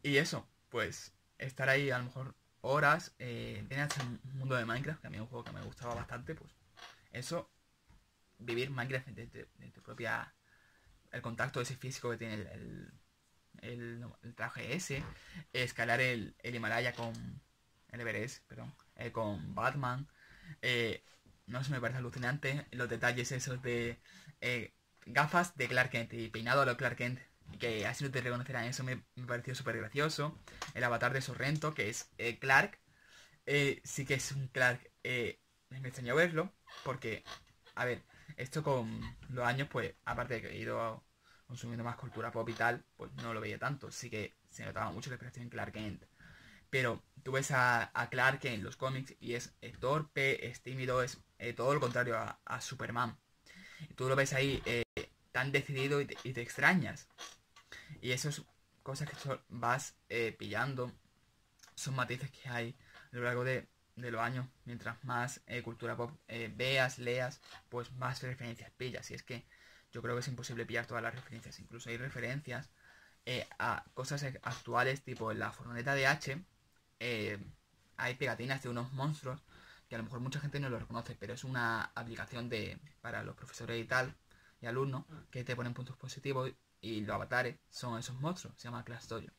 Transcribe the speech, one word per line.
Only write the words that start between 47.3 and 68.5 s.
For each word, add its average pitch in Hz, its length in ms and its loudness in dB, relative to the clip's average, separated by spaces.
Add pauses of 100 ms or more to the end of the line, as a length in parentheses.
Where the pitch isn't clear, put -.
ves 139 180 2
a, 123 420 6
a 123 160 0
Clark 131 360 6
en 113 180 0
los - 140 -8
cómics 131 420 -2
y 120 160 -2
es, - 260 -6
eh, - 180 -10
torpe, 139 680 2
es 123 140 -8
tímido, 127 420 2
es, - 180 -4 (160)
eh, 117 160 -2
todo 131 200 4
lo 147 60 6
contrario 120 380 4
a, 107 280 -2
a 120 160 -2
Superman. 117 580 -2 (680)
Y - 40 -16
tú 127 140 0
lo 135 80 6
ves 139 180 6
ahí, 135 320 4
eh, 117 200 4 (460)
tan 131 200 2
decidido 139 500 4
y 139 40 2
te, - 180 -8
y 127 100 -2
te 120 80 -2
extrañas. 135 640 4 (960)
Y 123 100 -2
eso 131 180 0
es - 120 -4 (400)
cosas 139 280 -4
que - 60 -10
so-, 131 340 -4
vas, 120 460 2 (140)
eh, 113 280 2
pillando, 120 540 0 (840)
son 135 200 -2
matices 127 360 0
que - 180 -14
hay 120 260 -2 (360)
a 123 40 -14
lo 120 80 -2
largo 123 200 2
de, 127 240 2 (280)
de 120 160 -6
los 113 100 0
años. 127 260 0 (180)
Mientras 120 380 -8
más, 123 420 -2
eh, 120 160 -4
cultura 117 340 -6
pop, 120 320 -4
eh, 113 280 -4
veas, 127 420 4
leas, 123 420 0 (300)
pues 120 240 -6
más 127 300 -2
referencias 123 480 -6